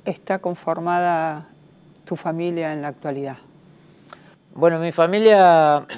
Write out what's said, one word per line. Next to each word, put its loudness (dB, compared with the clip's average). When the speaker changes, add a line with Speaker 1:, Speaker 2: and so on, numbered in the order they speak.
Speaker 1:
está -8
conformada -4
tu -10
familia -6
en -10
la -8
actualidad? -10
Speaker 2:
Bueno, 2
mi -4
familia, 4